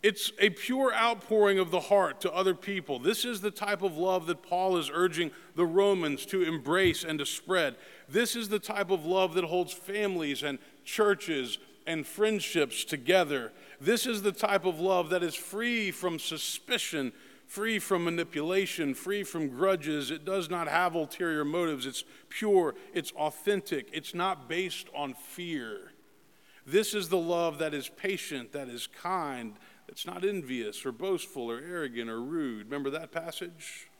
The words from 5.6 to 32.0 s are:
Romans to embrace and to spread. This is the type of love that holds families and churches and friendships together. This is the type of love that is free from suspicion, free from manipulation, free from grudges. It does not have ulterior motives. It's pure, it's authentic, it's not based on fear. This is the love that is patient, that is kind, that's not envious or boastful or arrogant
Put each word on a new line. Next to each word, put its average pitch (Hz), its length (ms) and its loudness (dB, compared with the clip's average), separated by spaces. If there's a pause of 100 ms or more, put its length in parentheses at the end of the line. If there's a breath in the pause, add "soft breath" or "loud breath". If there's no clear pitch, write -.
Romans 170 640 4
to 190 160 2
embrace 165 600 2
and 160 160 -2
to 139 60 -2
spread. 156 520 0 (300 loud breath)
This 220 280 2
is 226 140 -6
the 214 100 2
type 202 320 -2
of 165 140 2
love 185 280 4
that 180 120 2
holds 175 280 0
families 180 680 -2
and 143 160 -4 (240 loud breath)
churches 160 760 0 (300 loud breath)
and 160 180 -2
friendships 196 800 0
together. 151 680 2 (300 loud breath)
This 214 240 4
is 226 160 -2
the 202 100 2
type 196 340 2
of 170 140 0
love 180 300 2
that 175 140 2
is 165 120 -2
free 220 560 -2
from 175 260 -2
suspicion, 151 960 -4 (340 loud breath)
free 220 320 -2
from 180 280 0
manipulation, 170 880 0
free 202 280 -4
from 160 280 -4
grudges. 147 600 0
It 151 140 -6
does 185 260 -2
not 170 200 -2
have 170 260 2
ulterior 160 480 0
motives. 151 420 0
It's 131 200 -6 (240 loud breath)
pure, 185 440 4 (200 loud breath)
it's 165 200 -4
authentic, 156 800 -2
it's 156 220 -8
not 175 340 -2
based 175 480 -4
on 143 180 -4
fear. 123 800 -8 (720 soft breath)
This 208 280 2
is 190 160 -2
the 185 80 2
love 170 420 2
that 156 140 0
is 143 160 -4
patient, 147 640 -6
that 139 160 -8
is 120 180 -10
kind, 139 680 -4 (300 loud breath)
that's - 200 -12
not 127 180 -6
envious 127 640 -4
or 131 80 -2
boastful 143 580 -4
or 117 80 -4
arrogant 139 500 -6